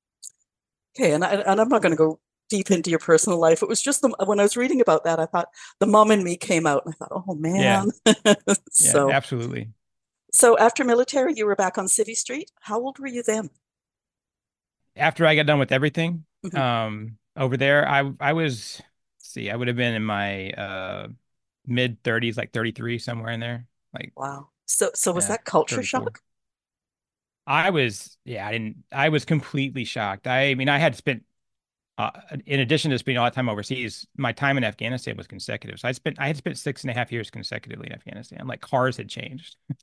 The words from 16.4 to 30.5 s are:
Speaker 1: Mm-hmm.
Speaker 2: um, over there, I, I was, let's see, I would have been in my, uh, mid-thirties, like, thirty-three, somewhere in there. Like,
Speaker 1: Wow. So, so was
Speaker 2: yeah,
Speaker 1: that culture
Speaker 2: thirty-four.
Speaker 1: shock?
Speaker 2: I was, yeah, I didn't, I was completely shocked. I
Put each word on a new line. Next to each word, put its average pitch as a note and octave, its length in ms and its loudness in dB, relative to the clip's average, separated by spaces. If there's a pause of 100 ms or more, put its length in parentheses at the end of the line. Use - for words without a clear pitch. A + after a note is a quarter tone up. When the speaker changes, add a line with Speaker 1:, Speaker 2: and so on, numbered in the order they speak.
Speaker 1:
Mm-hmm. E3+ 140 -6
Speaker 2:
um, A2 600 -2 (180)
over C3 200 -2
there, C#3 320 4
I, C#3 320 2
I C#3+ 140 0
was, C#3+ 480 -4 (360)
let's - 140 -20
see, A2 180 -8
I A2 60 -4
would A#2+ 120 -2
have A#2+ 80 -2
been A#2+ 180 0
in A2 100 -2
my, G2+ 460 -4
uh, G2 580 -10 (580)
mid-thirties, A#2+ 720 -2
like, A2+ 160 -8
thirty-three, A#2 460 -4
somewhere A#2 340 -10
in A2+ 80 -8
there. A#2+ 260 -10 (280)
Like, - 220 -14
Speaker 1:
Wow. C#3 340 -12 (160)
So, - 280 0
so - 180 0
was F3 120 -2
Speaker 2:
yeah, - 40 -2
Speaker 1:
that G#3+ 160 -4
culture - 320 0
Speaker 2:
thirty-four. A2 260 -4
Speaker 1:
shock? - 180 -10 (1300)
Speaker 2:
I D#3+ 240 2
was, B2+ 540 -2
yeah, G#2+ 220 -10
I G#2+ 60 -6
didn't, A2+ 400 -6
I C#3 160 0
was D3+ 160 2
completely C3+ 600 -2
shocked. G#2 420 -6
I C3 280 2